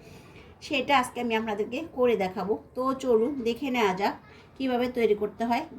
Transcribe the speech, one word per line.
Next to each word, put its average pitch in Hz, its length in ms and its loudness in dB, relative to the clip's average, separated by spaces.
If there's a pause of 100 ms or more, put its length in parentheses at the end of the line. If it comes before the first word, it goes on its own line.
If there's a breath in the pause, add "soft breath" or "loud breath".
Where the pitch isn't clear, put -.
(680 loud breath)
সেটা 277 260 0 (100)
আজকে - 220 -6
আমি 226 160 -2
আপনাদেরকে 214 380 -4 (180)
করে 247 260 4
দেখাবো। 185 300 -2 (240)
তো 247 60 -2 (200)
চলুন 247 300 4 (140)
দেখে 233 280 -2
নেওয়া 208 260 2
যাক 247 140 0 (420 loud breath)
কীভাবে 254 300 0 (100)
তৈরি 214 260 4
করতে 208 260 -4
হয়। 254 160 0 (140)